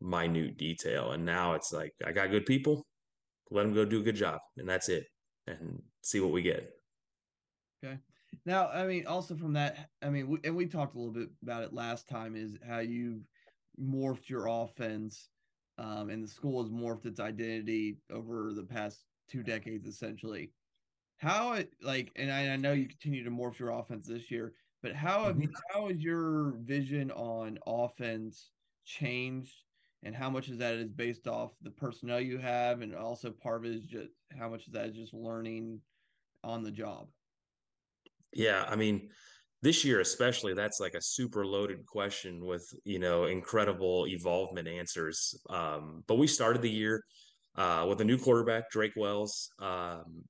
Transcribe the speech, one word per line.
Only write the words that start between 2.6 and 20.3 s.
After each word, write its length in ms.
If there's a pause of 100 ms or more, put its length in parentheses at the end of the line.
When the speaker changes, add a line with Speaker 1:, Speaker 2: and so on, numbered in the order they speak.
Speaker 1:
let 140
'em 80
go 140
do 140
a 40
good 120
job, 240 (180)
and 100
that's 220
it, 160 (400)
and 360 (200)
see 180
what 120
we 100
get. 260 (1120)
Speaker 2:
Okay. 160 (460)
Now, 240
I 180
mean, 200
also 280
from 200
that, 360 (120)
I 80
mean, 180
we, 160
and 100
we 120
talked 280
a 40
little 160
bit 160 (120)
about 220
it 80
last 360
time, 280
is 300
how 140
you've 420 (580)
morphed 480
your 180
offense, 840 (480)
um, 320
and 120
the 60
school 340
has 80
morphed 360
its 120
identity 800 (140)
over 420
the 120
past 420 (240)
two 120
decades, 440
essentially. 680 (640)